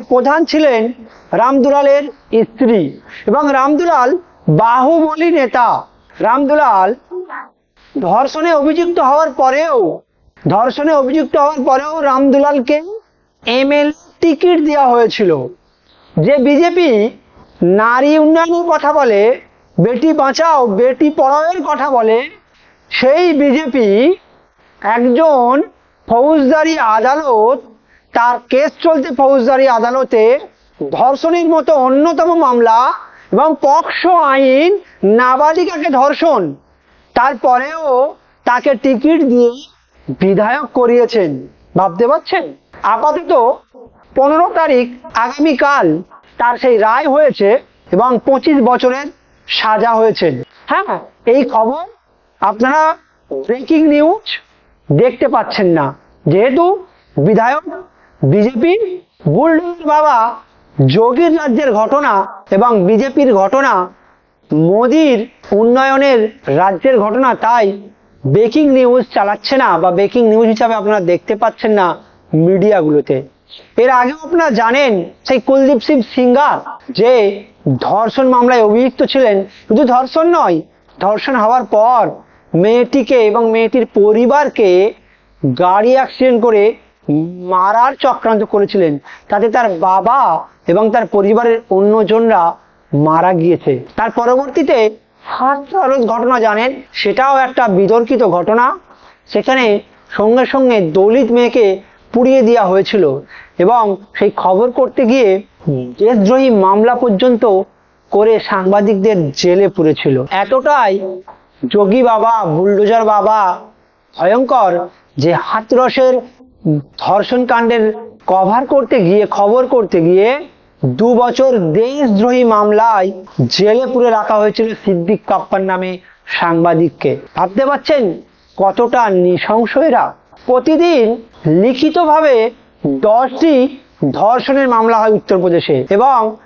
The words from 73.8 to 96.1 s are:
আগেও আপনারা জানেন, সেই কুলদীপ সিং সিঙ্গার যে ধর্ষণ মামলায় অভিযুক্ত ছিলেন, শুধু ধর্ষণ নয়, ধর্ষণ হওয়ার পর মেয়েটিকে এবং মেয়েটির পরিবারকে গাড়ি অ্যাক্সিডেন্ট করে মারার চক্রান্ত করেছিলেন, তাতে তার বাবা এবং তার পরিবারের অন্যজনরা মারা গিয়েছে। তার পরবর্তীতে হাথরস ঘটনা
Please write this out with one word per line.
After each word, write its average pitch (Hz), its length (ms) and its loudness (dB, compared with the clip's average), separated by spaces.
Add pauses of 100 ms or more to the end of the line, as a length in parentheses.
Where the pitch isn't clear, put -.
আগেও 254 320 0
আপনারা 330 280 -2
জানেন, 233 400 0 (320)
সেই 262 180 -2
কুলদীপ 269 420 2
সিং 302 140 0 (120)
সিঙ্গার 247 480 2 (340)
যে 233 200 2 (720)
ধর্ষণ 220 460 -2
মামলায় 247 380 4
অভিযুক্ত 247 400 0
ছিলেন, 233 300 0 (280)
শুধু 226 220 0
ধর্ষণ 254 460 0
নয়, 226 260 0 (400)
ধর্ষণ 214 380 -4
হওয়ার 233 360 0
পর 226 320 2 (500)
মেয়েটিকে 240 640 0 (100)
এবং 226 220 0
মেয়েটির 226 440 0
পরিবারকে 226 760 2 (920)
গাড়ি 196 340 2
অ্যাক্সিডেন্ট 254 500 0
করে 220 200 2 (840)
মারার 214 480 0
চক্রান্ত 220 500 -2
করেছিলেন, 196 480 0 (340)
তাতে 208 220 -2
তার 233 180 0 (120)
বাবা 190 400 0 (480)
এবং 190 240 0
তার 226 160 0
পরিবারের 220 500 0 (120)
অন্যজনরা 214 720 2 (500)
মারা 156 420 0
গিয়েছে। 165 400 0 (220)
তার 226 160 -4
পরবর্তীতে 262 680 -2 (500)
হাথরস 277 760 -2
ঘটনা 233 340 -2